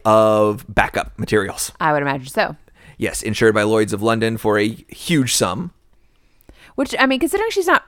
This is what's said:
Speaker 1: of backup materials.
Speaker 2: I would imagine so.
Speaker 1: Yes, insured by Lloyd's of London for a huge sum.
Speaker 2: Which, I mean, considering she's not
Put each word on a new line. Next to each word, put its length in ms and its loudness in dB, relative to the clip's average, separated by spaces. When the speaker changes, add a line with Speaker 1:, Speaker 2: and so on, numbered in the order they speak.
Speaker 1:
of 640 4
backup 500 -4
materials. 640 -2
Speaker 2:
I 120 0
would 100 0
imagine 260 -4
so. 280 -4
Speaker 1:
Yes, 260 -6
insured 320 2
by 100 2
Lloyd's 280 2
of 100 -4
London 340 0
for 220 0
a 100 0
huge 680 -2
sum. 380 -4
Speaker 2:
Which, 220 -4
I 80 4
mean, 140 0
considering 300 0
she's 160 -2
not 220 2